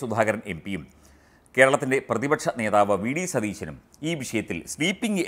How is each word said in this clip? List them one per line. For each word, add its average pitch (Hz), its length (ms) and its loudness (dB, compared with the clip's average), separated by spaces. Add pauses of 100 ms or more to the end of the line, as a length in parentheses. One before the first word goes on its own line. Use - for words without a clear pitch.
സുധാകരൻ 110 380 0 (120)
എം 78 120 -10
പിയും 92 180 -6 (720)
കേരളത്തിൻ്റെ 135 500 4
പ്രതിപക്ഷ 135 380 0 (160)
നേതാവ് 104 420 4
വി 113 140 -2
ഡി 180 60 -4 (100)
സതീശനും 98 420 -4 (320)
ഈ 165 140 -2
വിഷയത്തിൽ 107 360 -4 (140)
സ്ലീപ്പിംഗ് 190 580 -2